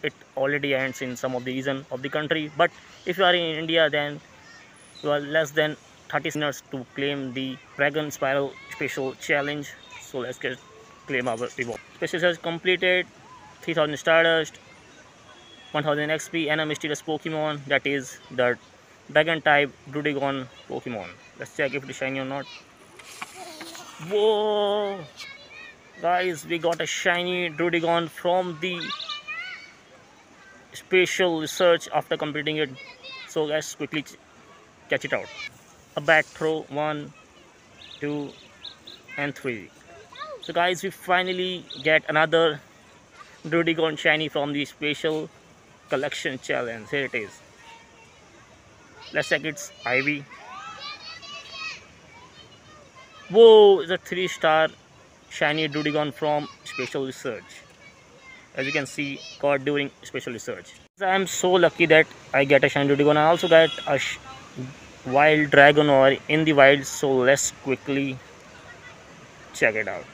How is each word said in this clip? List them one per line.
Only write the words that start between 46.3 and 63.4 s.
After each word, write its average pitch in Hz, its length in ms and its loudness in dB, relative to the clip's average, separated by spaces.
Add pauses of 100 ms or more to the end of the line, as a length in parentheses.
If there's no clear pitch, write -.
challenge. 117 520 -6
Here 143 140 -2
it 123 100 -8
is. 104 260 -8 (1700)
Let's 151 160 -2
check 151 160 0
its 156 260 -10 (140)
I 127 160 0
V. 143 220 -2 (3000)
Whoa, 214 500 12
it's 165 100 -6
a 180 80 0
three-star 165 680 0 (640)
shiny 156 380 -2
Druddigon 151 460 -2
from 151 340 -2 (180)
special 131 400 -6
research. 120 380 -8 (1120)
As 135 100 -4
you 139 60 -4
can 147 140 -2
see, 139 340 -8 (200)
caught 143 260 0
during 143 240 -2 (140)
special 127 300 -10
research. 104 400 -12 (280)
I 190 140 0
am 190 100 2
so 185 260 0
lucky 170 360 6
that 156 180 8 (280)
I 139 100 4
get 139 200 6
a 143 60 2
shiny 143 240 2
Druddigon. 147 240 4
I 151 80 4
also 170 220 4